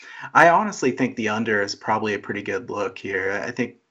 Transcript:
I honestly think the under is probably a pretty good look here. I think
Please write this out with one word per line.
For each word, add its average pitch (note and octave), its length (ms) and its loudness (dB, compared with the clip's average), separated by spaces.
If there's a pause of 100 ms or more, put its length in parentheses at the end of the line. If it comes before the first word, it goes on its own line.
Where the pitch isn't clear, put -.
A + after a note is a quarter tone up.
(340)
I D#3+ 160 10
honestly F#3 400 2
think B2 260 -2
the G#2+ 140 -2
under A2 320 0
is G2 120 -4
probably G#2+ 380 -2
a G2 60 -2
pretty G#2 240 -8
good F#2+ 260 -6
look G2 300 -6
here. G2 440 -4
I - 80 -6
think A#2+ 260 -6 (140)